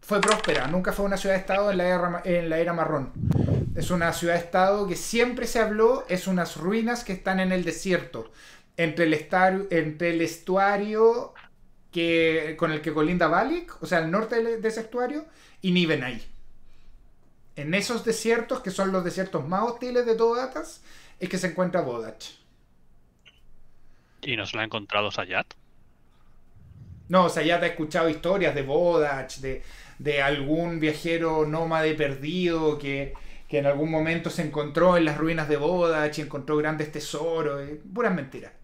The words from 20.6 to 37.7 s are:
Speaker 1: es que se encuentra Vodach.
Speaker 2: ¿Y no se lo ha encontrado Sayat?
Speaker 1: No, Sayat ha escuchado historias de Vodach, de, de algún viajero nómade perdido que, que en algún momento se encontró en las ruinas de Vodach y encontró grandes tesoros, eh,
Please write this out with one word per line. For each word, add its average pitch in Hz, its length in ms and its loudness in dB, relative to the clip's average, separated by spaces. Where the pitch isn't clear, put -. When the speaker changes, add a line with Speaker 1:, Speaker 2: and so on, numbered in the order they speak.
Speaker 1:
es 180 100 -6
que 185 80 -4
se 180 100 -2
encuentra 175 340 0
Vodach. 117 440 -6
Speaker 2:
¿Y 123 160 -4
no 101 80 -4
se - 100 -10
lo 110 60 -2
ha 110 40 -2
encontrado 104 460 -2
Sayat? 95 360 -4
Speaker 1:
No, 175 200 6
Sayat 170 340 2
ha 170 40 2
escuchado 165 420 0
historias 165 460 0
de 143 80 -2
Vodach, 147 720 2
de, 131 260 -6
de 143 220 0
algún 151 580 0
viajero 156 680 0
nómade 160 500 0
perdido 151 840 0
que, 139 340 -6
que 147 120 2
en 139 60 0
algún 143 260 2
momento 160 380 0
se 170 140 -4
encontró 151 540 2
en 165 80 6
las 147 120 0
ruinas 160 320 -2
de 147 80 4
Vodach 156 600 2
y 156 40 -6
encontró 143 360 -2
grandes 151 340 0
tesoros, 151 680 -2
eh, 147 200 -10